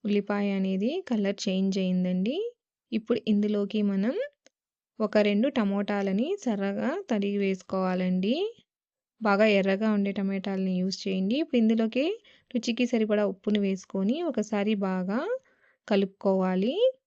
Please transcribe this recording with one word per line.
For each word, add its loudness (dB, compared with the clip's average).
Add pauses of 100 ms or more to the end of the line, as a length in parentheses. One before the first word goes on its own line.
ఉల్లిపాయ 0
అనేది 0 (120)
కలర్ -2
చేంజ్ 0
అయిందండి. 0 (560)
ఇప్పుడు -2
ఇందులోకి 0
మనం 0 (840)
ఒక 0
రెండు 2
టమోటాలని 0 (100)
సన్నగా -2 (140)
తరిగి -2
వేసుకోవాలండి. 0 (840)
బాగా 4
ఎర్రగా 2
ఉండే 0
టమాటాలని -2
యూజ్ -2
చేయండి. -2
ఇప్పుడు 0
ఇందులోకి 2 (460)
రుచికి -2
సరిపడా 2
ఉప్పుని -2
వేసుకొని 0
ఒకసారి 0
బాగా -2 (680)
కలుపుకోవాలి. 0 (320)